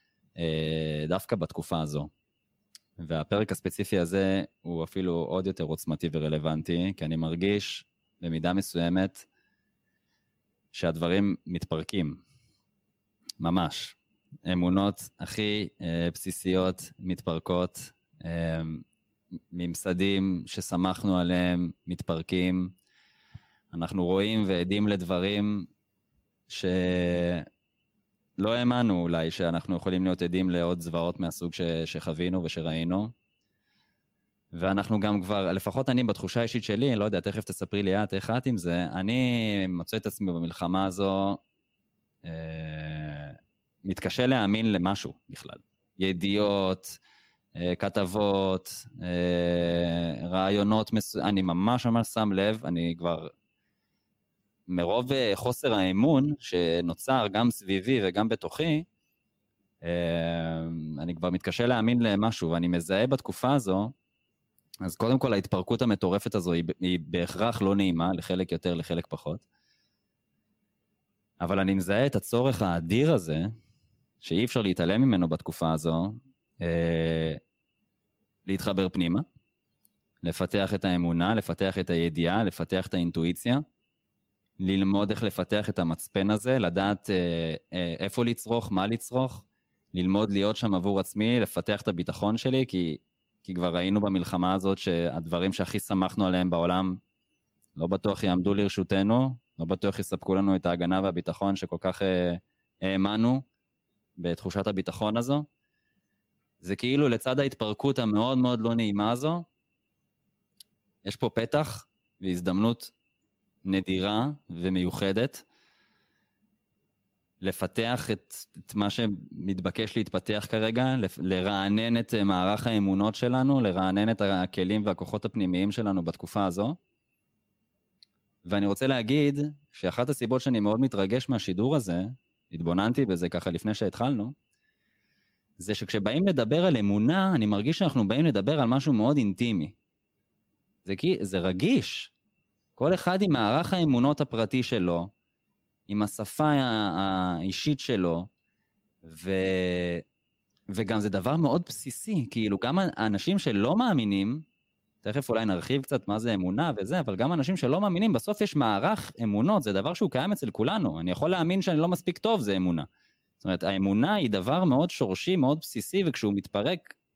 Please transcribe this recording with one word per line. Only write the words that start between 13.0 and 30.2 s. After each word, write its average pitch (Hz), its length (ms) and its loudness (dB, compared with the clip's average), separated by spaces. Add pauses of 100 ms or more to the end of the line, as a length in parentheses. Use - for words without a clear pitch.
ממש. 85 560 0 (580)
אמונות 92 560 2 (100)
הכי, 104 480 -4 (140)
אה, 85 320 -2
בסיסיות 92 840 -2
מתפרקות, 90 920 -4 (340)
אה, 82 360 -4 (880)
ממסדים 92 920 0
שסמכנו 92 720 0
עליהם 90 540 2 (160)
מתפרקים. 90 840 -2 (1040)
אנחנו 85 320 -2
רואים 104 420 2
ועדים 95 400 0
לדברים 101 800 0 (840)
שלא - 220 -4 (1800)
האמנו 120 480 2
אולי 82 300 0
שאנחנו 85 440 -2
יכולים 92 280 0
להיות 90 180 0